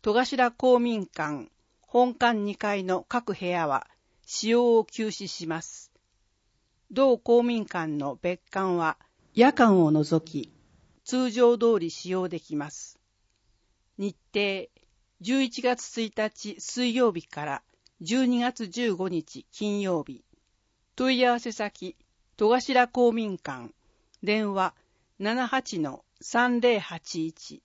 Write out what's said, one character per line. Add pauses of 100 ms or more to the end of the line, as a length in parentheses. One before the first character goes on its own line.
戸
頭
公
民
館、 (300)
本
館
二
階
の
各
部
屋
は (360)
使
用
を
休
止
し
ま
す。 (1000)
同
公
民
館
の
別 (100)
館
は、 (360)
夜
間
を
除
き、 (540)
通
常
通
り
使
用
で
き
ま
す。 (1000)
日 (160)
程、 (520)
十
一
月
一
日
水
曜
日
か
ら (380)
十
二
月
十
五
日
金
曜
日。 (720)
問
い
合
わ
せ
先、 (420)
戸
頭
公
民
館。 (480)
電
話、 (440)
七
八
の (160)
三
零
八
一。